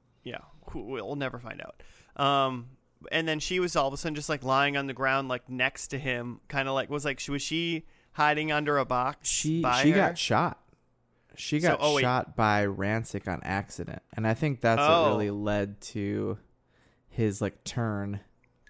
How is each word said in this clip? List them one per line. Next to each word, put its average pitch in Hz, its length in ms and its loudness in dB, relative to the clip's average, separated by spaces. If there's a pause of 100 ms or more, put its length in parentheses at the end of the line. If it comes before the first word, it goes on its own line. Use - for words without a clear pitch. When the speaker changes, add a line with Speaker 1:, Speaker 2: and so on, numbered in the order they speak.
(240)
Speaker 1:
Yeah, - 140 -10 (320)
who, 120 100 -8
we'll 117 360 -8
never 127 220 -6
find 110 240 -14
out. - 200 -18 (400)
Um, 135 480 0 (420)
and 160 140 0
then 156 140 -2
she 180 200 -2
was 170 160 0
all 139 120 4
of 135 60 -6
a - 20 -8
sudden 156 180 -4
just, 147 140 -6
like, 143 140 -2
lying 139 340 2
on 139 100 -2
the 135 60 -6
ground, 135 360 0
like, 127 200 -6
next 127 400 -2
to 135 100 -6
him, 123 500 -4
kinda 135 240 -2
like, 135 180 -2
was, 143 160 -4
like, 135 220 -4
was 143 120 -2
she 165 460 -4 (260)
hiding 151 400 2
under 147 240 2
a 135 80 2
box 127 440 -2
Speaker 2:
She, 160 340 0
Speaker 1:
by 127 200 4
Speaker 2:
she 147 100 8
Speaker 1:
her? 180 40 6
Speaker 2:
got 175 220 4
shot. - 420 0 (760)
She - 240 -2
Speaker 1:
So, 170 80 4
Speaker 2:
got 147 120 4
Speaker 1:
oh, 147 140 4
wait. 139 80 4
Speaker 2:
shot 127 340 2
by 104 300 4
Rancic 101 640 -2
on 76 100 -6
accident, - 600 -6 (100)
and 110 140 -2
I 110 80 4
think 143 260 0
that's 117 220 4
Speaker 1:
Oh. 165 220 6
Speaker 2:
what 147 80 6
really 107 180 0
led 104 520 -2
to 101 540 -4 (720)
his, 107 340 0
like, 98 220 -4
turn. 104 560 -4 (500)